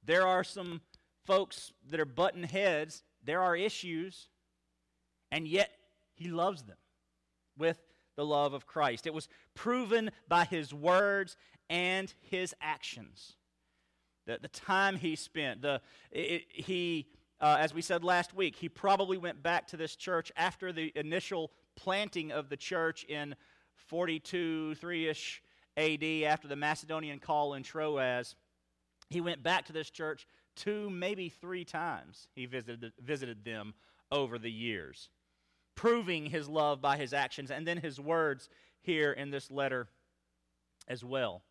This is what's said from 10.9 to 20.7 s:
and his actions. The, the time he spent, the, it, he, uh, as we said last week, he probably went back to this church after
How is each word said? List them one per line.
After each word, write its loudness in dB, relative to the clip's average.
and 0
his -4
actions. -8
The, -4
the -10
time 2
he -2
spent, -6
the, 0
it, -4
he, -2
uh, 8
as 2
we -4
said 0
last 2
week, 0
he -6
probably 4
went -6
back 2
to -12
this -6
church -2
after -2